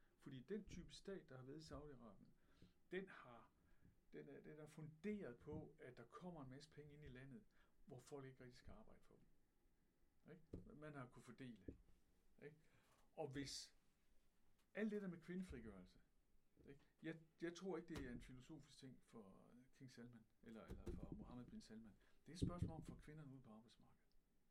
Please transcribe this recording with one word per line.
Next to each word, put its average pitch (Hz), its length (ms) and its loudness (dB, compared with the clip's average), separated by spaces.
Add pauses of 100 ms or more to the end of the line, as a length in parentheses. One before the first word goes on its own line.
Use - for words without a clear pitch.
(180)
Fordi 135 240 -2
den 208 220 4
type 156 280 -2
stat, 185 360 -2
der 131 80 -6
har 127 80 -4
været 143 140 0
i 156 140 -2
Saudi-Arabien, 131 560 -4 (600)
den 180 160 6
har, 117 440 -8 (600)
den 151 160 -2
er, 139 120 -4
den 156 180 -4
er 151 80 -2
funderet 160 720 2
på, 151 420 0
at 127 180 -4
der 120 80 -4
kommer 165 400 -2
en 127 60 -2
masse 143 200 -6
penge 147 240 -6
ind 147 100 -8
i 139 40 -2
landet, 127 340 -4 (440)
hvor 127 140 -2
folk 135 260 -2
ikke 131 180 -6
rigtig 123 140 -6
skal - 140 -6
arbejde 101 280 -8
for - 160 -12
dem, - 100 -14 (1040)
ikke? - 460 -2
Man 151 180 -2
har 131 120 2
kunnet - 180 -8
fordele, 120 500 -2 (680)
ikke? 151 140 -4 (600)
Og 156 120 8
hvis 135 440 4 (1000)
alt 214 160 10
det 208 120 8
der 196 60 6
med 165 100 2
kvindefrigørelse, 139 800 0 (720)
ikke? 143 120 -8 (220)
Jeg, 160 140 4 (240)
jeg 170 140 8
tror 180 220 6
ikke, - 180 4
det 143 120 4
er 120 60 2
en 120 80 2
filosofisk 131 580 -4
ting 131 240 -6
for 104 320 -8 (400)
King 127 180 -6
Salman, 120 340 -6 (160)
eller, 110 240 -2
eller - 400 2
for - 80 2
Mohammed 247 320 -2
bin 220 160 -2
Salman. 220 320 -4 (320)
Det 139 60 -4
er - 20 -2
et 180 60 0
spørgsmål 175 300 8
om 156 100 2
at - 40 -2
få - 100 -2
kvinderne 151 380 -4
ud 135 80 -4
på 117 120 -8
arbejdsmarkedet. - 500 -12 (480)